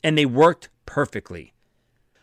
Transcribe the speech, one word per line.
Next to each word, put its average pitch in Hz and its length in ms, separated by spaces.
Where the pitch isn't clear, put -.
and 156 120
they 147 120
worked 147 420
perfectly. - 720